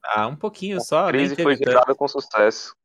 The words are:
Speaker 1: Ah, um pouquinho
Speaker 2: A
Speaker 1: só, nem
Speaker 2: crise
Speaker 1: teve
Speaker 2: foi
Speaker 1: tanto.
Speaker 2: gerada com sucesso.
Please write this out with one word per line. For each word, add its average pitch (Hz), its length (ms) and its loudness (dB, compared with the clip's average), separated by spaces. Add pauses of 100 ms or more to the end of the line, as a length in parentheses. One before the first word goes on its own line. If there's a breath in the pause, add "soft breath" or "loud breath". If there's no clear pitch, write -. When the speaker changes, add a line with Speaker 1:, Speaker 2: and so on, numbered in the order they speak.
Speaker 1:
Ah, 107 240 -2
um 139 100 -8
pouquinho 202 420 -8
Speaker 2:
A - 20 -6
Speaker 1:
só, 156 240 0
nem 180 80 0
Speaker 2:
crise 139 240 0
Speaker 1:
teve 170 60 -2
Speaker 2:
foi 143 160 2
Speaker 1:
tanto. 123 120 0
Speaker 2:
gerada 127 240 4
com 139 140 -4
sucesso. 110 680 -2 (100)